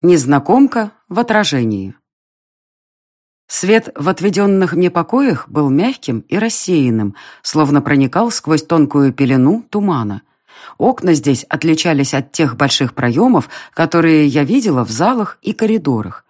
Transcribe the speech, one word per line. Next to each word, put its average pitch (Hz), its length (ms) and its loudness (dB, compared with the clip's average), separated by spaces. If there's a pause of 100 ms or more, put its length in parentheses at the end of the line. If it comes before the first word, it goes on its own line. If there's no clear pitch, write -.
Незнакомка 180 880 2 (180)
в 190 120 -4
отражении. 123 720 -2 (1500)
Свет 208 480 0
в 143 140 -2
отведённых 190 640 0
мне 175 180 2
покоях 185 580 -2
был 147 220 0
мягким 147 560 -2
и 165 100 -4
рассеянным, 135 800 0 (280)
словно 147 380 0
проникал 143 520 0
сквозь 156 320 -2
тонкую 143 480 2
пелену 135 580 0
тумана. 131 520 -4 (560)
Окна 175 360 0
здесь 139 300 0
отличались 156 680 -2
от 135 200 -6
тех 127 240 -2
больших 135 360 0
проёмов, 160 560 0 (240)
которые 160 540 2
я 147 160 0
видела 170 420 0
в 104 60 -10
залах 196 520 -2
и 220 100 -6
коридорах. 143 760 -2